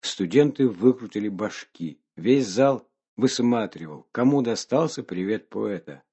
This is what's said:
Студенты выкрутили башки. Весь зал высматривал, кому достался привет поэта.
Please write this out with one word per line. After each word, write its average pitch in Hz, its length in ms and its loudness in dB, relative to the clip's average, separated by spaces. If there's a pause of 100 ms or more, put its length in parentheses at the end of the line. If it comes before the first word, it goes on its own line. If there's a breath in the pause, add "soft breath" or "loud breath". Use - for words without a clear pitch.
Студенты 131 640 2
выкрутили 107 600 0
башки. 87 720 -8 (140)
Весь 120 320 2
зал 123 420 0 (260)
высматривал, 113 960 -2
кому 135 300 2
достался 131 600 -2
привет 95 460 -4
поэта. 95 640 -8